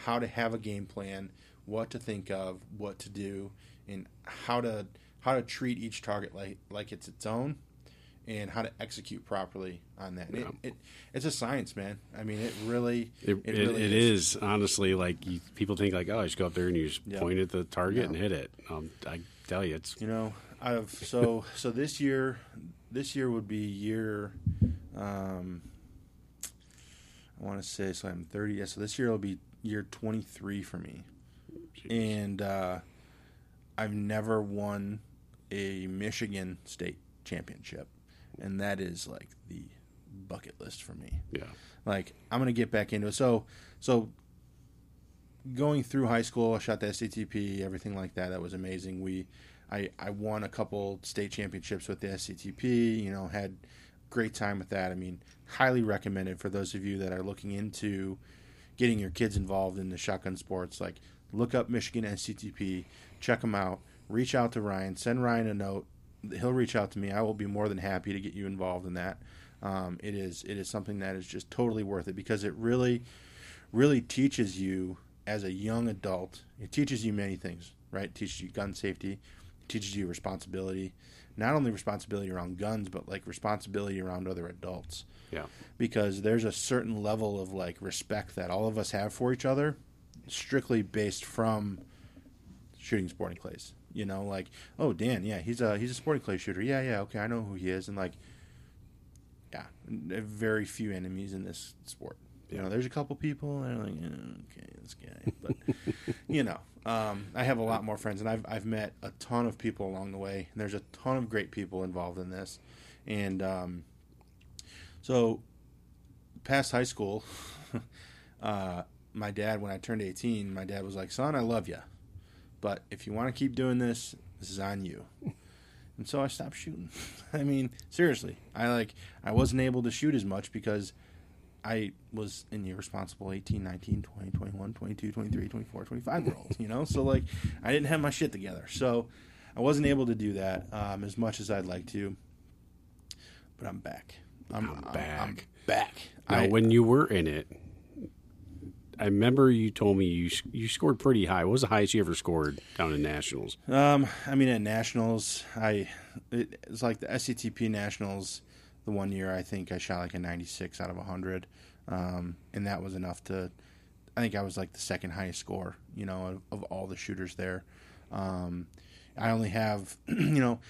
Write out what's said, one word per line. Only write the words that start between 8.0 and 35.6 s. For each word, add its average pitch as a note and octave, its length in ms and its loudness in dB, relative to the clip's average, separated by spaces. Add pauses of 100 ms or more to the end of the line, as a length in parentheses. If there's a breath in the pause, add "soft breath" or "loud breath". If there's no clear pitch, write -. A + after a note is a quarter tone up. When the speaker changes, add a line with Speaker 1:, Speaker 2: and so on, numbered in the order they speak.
Speaker 1:
and G#2 220 -6
how A2+ 100 -2
to A2 100 -2 (100)
execute G#2+ 440 -10
properly F#2 560 -6 (180)
on F#2 180 -10
that. F2+ 140 -10
And A2+ 80 -6
Speaker 2:
Yeah. A#2 100 -6
Speaker 1:
it, - 200 -10
it, A#2 60 -10 (400 loud breath)
it's C3 100 -4
a D#3 60 0
science, B2+ 460 -2
man. G#2 240 -6 (180)
I G#2+ 60 -8
mean, G#2+ 160 -2
it A2+ 120 -2 (120)
really, A#2+ 480 2 (100)
Speaker 2:
It, G2+ 220 4
Speaker 1:
it A2 100 -2
Speaker 2:
it, A2 40 4 (100)
Speaker 1:
really A2 160 4
Speaker 2:
it G2+ 80 6
Speaker 1:
is. A2 420 8
Speaker 2:
is, - 80 -2
honestly, G2+ 540 4
like, F2+ 280 0
you, F2+ 160 -2 (140)
people G2+ 220 0
think, G2 180 4
like, F2+ 140 0
"Oh, A2 120 2
you G#2 60 2
just - 100 -2
go F#2+ 100 2
up E2+ 80 -2
there F2+ 120 2
and F2+ 100 4
you D#2 120 4
just - 180 -6
Speaker 1:
Yeah. G2 140 -4
Speaker 2:
point F2+ 180 4
at F#2+ 120 4
the F2+ 120 2
target F#2+ 400 2
Speaker 1:
No. F2 60 0
Speaker 2:
and D#2 80 -2
hit G2 160 2
it." C#2 180 -2 (180)
Um, D#2+ 220 -6 (160)
I E2 140 -6 (260)
tell F#2+ 180 0
you, D#2 120 0
it's - 240 -10
Speaker 1:
You A2 80 -2
know, A2 260 -2 (260 loud breath)
out B2 160 0
of, G#2+ 140 -4
so, A#2 600 2
Speaker 2:
<laughs> - 40 -14
Speaker 1:
so - 160 -2
this C#3+ 300 -2
year, C3 400 2 (500 loud breath)
this C#3 240 -4
year C3 160 2
would A2+ 160 0
be G#2+ 180 -2
year, G#2 680 -2 (640 loud breath)
um, F#2+ 640 -6 (1800 loud breath)
I G#2 40 -10
wanna G2 180 -6
say, F#2+ 300 -4
so F#2+ 160 -8
I'm F2 160 -8
thirty, G#2 300 -4
yeah, G2+ 100 -4
so - 160 -8
this G#2+ 180 -4
year B2+ 100 4
will A2+ 100 4
be G2 200 -2 (240)
year G#2 280 -4
twenty-three G#2 760 -4
for F2+ 140 -10
me. D#2+ 260 -12 (720 loud breath)
Speaker 2:
Jeez. - 160 -8 (320)
Speaker 1:
And, G2+ 180 -2
uh, F#2+ 380 0 (960 soft breath)
I've G#2+ 160 -2
never G#2+ 480 2
won G2+ 560 -2 (540)
a G2 340 -2